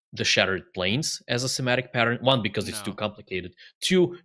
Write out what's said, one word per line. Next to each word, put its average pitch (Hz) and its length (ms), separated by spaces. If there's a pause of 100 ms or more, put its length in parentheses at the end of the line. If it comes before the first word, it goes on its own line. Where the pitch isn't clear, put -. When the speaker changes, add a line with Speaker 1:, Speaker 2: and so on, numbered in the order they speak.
(120)
Speaker 1:
the 113 140
Shattered 92 480
Plains 98 560
as 120 160
a 127 40
somatic 127 440
pattern. 120 280
One, 123 200
because 101 260
it's 104 140
too 101 100
Speaker 2:
No. 98 60
Speaker 1:
complicated. 98 560 (260)
Two, 180 460